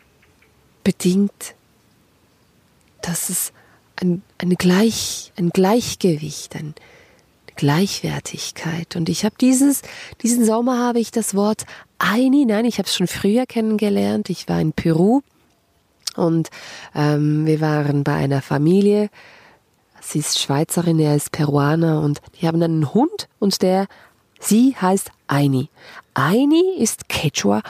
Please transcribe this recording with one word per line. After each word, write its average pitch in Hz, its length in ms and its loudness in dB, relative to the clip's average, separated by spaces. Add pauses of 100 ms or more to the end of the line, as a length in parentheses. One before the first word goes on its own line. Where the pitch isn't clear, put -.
(840)
bedingt, 196 720 -2 (1500)
dass - 280 -6
es - 240 -6 (420)
ein, 180 280 -2 (140)
eine 180 200 0
Gleich-, 196 800 0
ein 175 140 0
Gleichgewicht, 190 1080 0
eine 151 160 -12 (840)
Gleichwertigkeit. 165 1400 -4
Und 165 100 -2
ich 175 160 -2
hab - 140 -4
dieses, 262 440 4 (400)
diesen 240 240 2
Sommer 240 340 2
habe 240 200 0
ich 220 120 -4
das - 220 -4
Wort 202 320 0 (320)
Aini, 254 480 2
nein, 214 180 0
ich 233 160 0
hab's - 160 -4
schon 180 120 0
früher 226 380 0
kennengelernt. 208 840 -2
Ich - 180 -8
war 170 140 0
in 160 100 0
Peru 180 480 2 (960)
und, 165 340 0 (460)
ähm, 151 500 2
wir 156 140 2
waren 147 460 0
bei 143 80 0
einer 139 280 0
Familie. 202 680 2 (920)
Sie - 200 -6
ist - 200 -2
Schweizerin, 165 600 0
er 147 180 4
ist - 160 -6
Peruaner 151 640 0
und 147 220 -2 (180)
die 170 80 -2
haben 165 160 0
einen 160 300 0
Hund 330 340 0 (100)
und 202 240 0
der, 190 260 2 (520)
sie 247 400 4
heißt 190 320 0 (160)
Aini. 139 420 0 (440)
Aini 285 640 2
ist - 320 -4
Quechua 202 600 -2